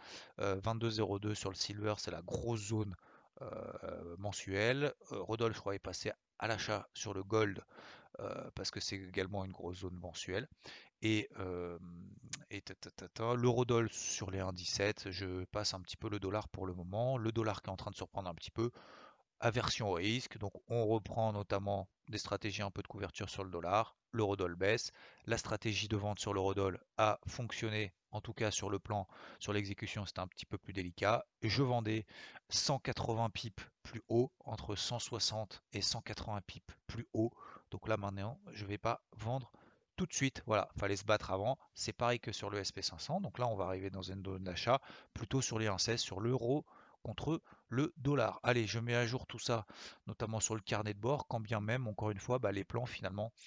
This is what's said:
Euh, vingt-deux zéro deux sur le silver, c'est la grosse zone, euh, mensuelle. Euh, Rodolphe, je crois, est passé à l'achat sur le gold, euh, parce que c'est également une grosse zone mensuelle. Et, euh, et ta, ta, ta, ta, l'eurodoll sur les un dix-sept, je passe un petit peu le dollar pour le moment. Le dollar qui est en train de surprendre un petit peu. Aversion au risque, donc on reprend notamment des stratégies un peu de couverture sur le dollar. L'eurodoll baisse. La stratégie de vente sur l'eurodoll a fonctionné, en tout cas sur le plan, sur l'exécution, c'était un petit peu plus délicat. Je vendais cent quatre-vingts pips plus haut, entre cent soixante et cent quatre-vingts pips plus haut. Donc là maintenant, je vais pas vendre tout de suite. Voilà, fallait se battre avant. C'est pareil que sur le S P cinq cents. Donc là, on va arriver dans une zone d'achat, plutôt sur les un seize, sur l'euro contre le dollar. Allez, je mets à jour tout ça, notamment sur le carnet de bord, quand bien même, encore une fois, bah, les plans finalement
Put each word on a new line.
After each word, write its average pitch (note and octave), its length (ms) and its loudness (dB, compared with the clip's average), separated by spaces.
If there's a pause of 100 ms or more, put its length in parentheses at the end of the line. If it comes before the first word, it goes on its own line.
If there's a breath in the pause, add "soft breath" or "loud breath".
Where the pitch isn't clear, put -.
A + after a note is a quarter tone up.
(380 loud breath)
Euh, G2 240 2
vingt-deux A2+ 280 2
zéro G#2 280 2
deux G#2+ 160 0
sur - 140 -4
le F#2+ 80 -4
silver, G#2 400 0
c'est - 140 -4
la E2 120 -6
grosse A#2 380 0
zone, G#2 340 0 (460 loud breath)
euh, - 800 -8
mensuelle. G#2 720 2 (200)
Euh, G#2+ 100 -2
Rodolphe, A2 340 2
je - 40 -10
crois, G2+ 140 -2
est G2 60 -4
passé - 320 -4 (260)
à - 80 -2
l'achat G#2+ 480 0
sur G#2 200 -4
le G2 100 -4
gold, G#2 400 4 (560 loud breath)
euh, - 340 -6
parce - 160 -4
que - 80 -6
c'est - 180 -4
également F#2+ 480 -2
une F#2+ 60 -6
grosse F2+ 280 -6
zone F2+ 180 -6
mensuelle. F2+ 500 -4 (560 loud breath)
Et, A2 260 4 (100)
euh, F2 400 -4 (720)
et G2+ 100 -6
ta, F#2+ 160 -12
ta, - 140 -16
ta, - 180 -14
ta, A2+ 260 0
l'eurodoll A#2+ 560 6
sur - 400 -4
les F#2+ 100 -2
un F#2 120 0
dix-sept, G2 580 0
je F#2 360 -2
passe G#2 280 0
un F#2 60 -6
petit - 160 -10
peu A2 120 -6
le G#2 120 0
dollar G2 300 -2
pour F#2+ 160 -6
le F#2 80 -2
moment. G2+ 420 0
Le A2 160 0
dollar A2 300 0
qui - 80 -6
est - 20 -2
en F#2+ 40 -4
train - 140 -6
de G2 60 -12
surprendre F#2+ 320 -6
un E2+ 60 -6
petit - 180 -12
peu. A#2 180 0 (720 loud breath)
Aversion A2+ 500 2
au F#2 40 4
risque, G#2 440 0
donc G#2 140 -4 (160)
on A#2 180 4
reprend A2 460 2
notamment G2+ 560 0 (200)
des G#2+ 100 -6
stratégies G2+ 440 -2
un G2 100 -2
peu G2+ 100 -6
de - 60 -8
couverture G2+ 420 -6
sur G2 140 -4
le F#2 60 -8
dollar. F2+ 460 2 (140)
L'eurodoll G2 460 2
baisse. G2 340 4 (360 loud breath)
La A2+ 120 2
stratégie G#2+ 480 0
de G#2+ 100 2
vente G#2 220 0
sur G2+ 160 0
l'eurodoll G2 460 4 (160)
a G#2+ 320 6
fonctionné, G#2+ 640 -2 (180)
en G#2+ 100 -6
tout A2+ 120 -10
cas A2 180 2
sur G2 180 0
le G2 120 2
plan, G2+ 260 -2 (320 loud breath)
sur - 140 -2
l'exécution, G2+ 540 -2
c'était - 120 -8
un F#2 80 -2
petit - 200 -12
peu G2+ 120 -6
plus - 140 -10
délicat. G2 520 2 (180)
Je A2 200 4
vendais A2+ 420 2 (440 loud breath)
cent - 320 2
quatre-vingts A2+ 500 2
pips - 320 -6 (220)
plus - 240 -8
haut, - 320 6
entre G#2+ 340 -4
cent - 240 -2
soixante - 640 -2 (100)
et G2+ 100 -2
cent - 180 0
quatre-vingts - 400 -4
pips - 340 -14 (140)
plus A#2 240 -6
haut. A2+ 200 4 (380 loud breath)
Donc - 160 -6
là A2 100 2
maintenant, G2+ 440 -4 (100)
je G#2+ 140 -8
vais G2+ 140 -4
pas A2+ 340 -2
vendre A2+ 400 -6 (420 loud breath)
tout F3+ 120 -2
de - 60 -8
suite. - 340 0
Voilà, G#2+ 300 4
fallait G2+ 200 2
se F#2+ 80 -6
battre G#2 260 4
avant. G2+ 280 2 (160 loud breath)
C'est - 180 -4
pareil B2 260 2
que A2+ 140 -6
sur G2+ 180 -4
le G2+ 80 0
S G2 140 -2
P F#2+ 100 -8
cinq F2 180 -4
cents. F3 200 -2
Donc D3+ 180 -6
là, B2 80 2
on A#2 80 0
va F#2+ 120 0
arriver F#2+ 240 -2
dans F#2+ 120 -6
une F#2+ 220 -6
zone F#2+ 180 -4
d'achat, F#2+ 380 2 (340 loud breath)
plutôt C3 280 0
sur A2+ 180 2
les A2 80 4
un F#2+ 100 2
seize, A#2 220 2
sur - 180 -4
l'euro B2 460 2 (380 loud breath)
contre C#3+ 400 -2 (260 loud breath)
le C3 300 2
dollar. B2 440 2
Allez, A#2+ 240 4
je G2+ 120 0
mets A#2+ 160 0
à A#2+ 120 4
jour A#2 200 -2
tout - 120 -10
ça, A2+ 280 2 (400 loud breath)
notamment A2 340 0
sur - 140 2
le A2 60 -2
carnet G#2 340 0
de G2+ 40 -12
bord, B2+ 300 2
quand A#2+ 120 0
bien G#2+ 200 0
même, A#2+ 260 0
encore G#2+ 240 0
une G#2 80 0
fois, B2 200 0
bah, A2 120 2
les G2 140 0
plans A#2+ 220 -2
finalement G2+ 460 -4 (140)